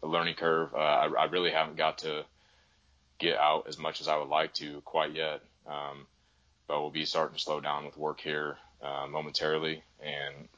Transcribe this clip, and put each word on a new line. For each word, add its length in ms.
a 40
learning 280
curve. 400
Uh, 40
I, 280
I 200
really 260
haven't 240
got 220
to 260
get 180
out 320
as 100
much 220
as 80
I 80
would 120
like 260
to 260
quite 340
yet. 260
Um, 400
but 140
we'll 100
be 140
starting 320
to 40
slow 200
down 260
with 100
work 240
here, 380
uh, 260
momentarily, 760
and 560